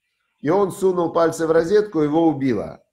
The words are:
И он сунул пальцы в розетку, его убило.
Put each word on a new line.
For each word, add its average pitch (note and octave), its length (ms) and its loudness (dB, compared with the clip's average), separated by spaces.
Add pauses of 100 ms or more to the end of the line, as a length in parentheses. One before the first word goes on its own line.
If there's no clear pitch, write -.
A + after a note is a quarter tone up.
(420)
И C#3 80 -4
он F#3+ 220 0
сунул F3+ 420 -2
пальцы E3+ 340 0
в D#3+ 40 0
розетку, E3+ 500 2
его D#3 260 2
убило. B2+ 640 -4